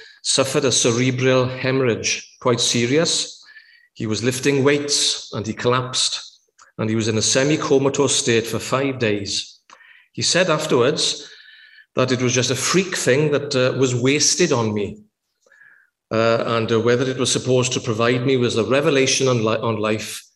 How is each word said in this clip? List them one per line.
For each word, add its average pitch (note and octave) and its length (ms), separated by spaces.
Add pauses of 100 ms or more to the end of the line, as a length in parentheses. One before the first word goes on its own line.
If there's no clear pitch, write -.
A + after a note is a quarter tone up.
(220)
suffered C#3 420
a B2 80
cerebral B2+ 760
hemorrhage, B2+ 920
quite B2 200
serious. C3 840 (500)
He A#2 120
was G#2+ 180
lifting C3 400
weights - 680
and G#2+ 140
he G#2+ 80
collapsed, - 880 (380)
and A2 120
he A2+ 60
was A2 120
in A2 100
a G#2+ 40
semi-comatose C#3 920
state A2+ 320
for A2 120
five C3 400
days. G#2 600 (520)
He - 100
said F3 280
afterwards D3+ 800 (640)
that C3 180
it A#2+ 80
was B2 140
just B2+ 160
a B2+ 60
freak - 400
thing C#3+ 340
that, C3+ 240
uh, B2+ 240
was B2+ 160
wasted C#3+ 580
on A2+ 220
me. G2+ 240 (1120)
Uh, A2+ 360
and, A2+ 240
uh, A2+ 100
whether B2 280
it C3 100
was B2 140
supposed B2+ 400
to C3 80
provide B2 460
me C3+ 100
with A#2 220
a G#2+ 60
revelation C3+ 640
on A#2+ 160
li-, G#2+ 120
on A2+ 200
life, G#2+ 460 (140)